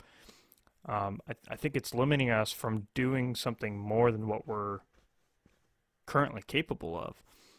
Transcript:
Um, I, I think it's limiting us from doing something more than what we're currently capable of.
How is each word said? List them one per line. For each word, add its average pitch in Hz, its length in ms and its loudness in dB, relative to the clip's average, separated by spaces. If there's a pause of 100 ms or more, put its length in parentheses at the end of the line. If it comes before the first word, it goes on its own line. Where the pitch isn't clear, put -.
(840)
Um, 101 420 -4
I, 143 60 -8 (160)
I - 80 -8
think 139 180 -2
it's - 200 -4
limiting 135 340 4
us 110 240 2
from 110 400 -2
doing 127 420 2
something 110 440 -4
more 113 340 4
than 110 140 -4
what 110 200 -2
we're 101 340 -4 (1200)
currently 139 420 0
capable 82 480 -4
of. - 280 -8 (360)